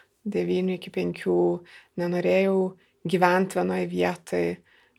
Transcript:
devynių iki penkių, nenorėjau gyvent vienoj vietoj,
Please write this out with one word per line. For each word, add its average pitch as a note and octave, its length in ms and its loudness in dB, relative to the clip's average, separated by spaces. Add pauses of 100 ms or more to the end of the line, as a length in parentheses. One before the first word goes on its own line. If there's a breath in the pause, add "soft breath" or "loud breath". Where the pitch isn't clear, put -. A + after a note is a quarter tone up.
(220 soft breath)
devynių F#3 540 -2
iki F3+ 140 -14
penkių, F3+ 460 -2 (580 loud breath)
nenorėjau F3+ 640 0 (440 soft breath)
gyvent F3+ 500 2
vienoj F#3 320 -2
vietoj, F3 600 -2 (520 soft breath)